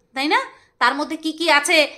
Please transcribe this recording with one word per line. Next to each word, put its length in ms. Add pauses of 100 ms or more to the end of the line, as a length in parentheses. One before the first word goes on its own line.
(120)
তাই 140
না? 380 (140)
তার 160
মধ্যে 220
কি 140
কি 200
আছে 460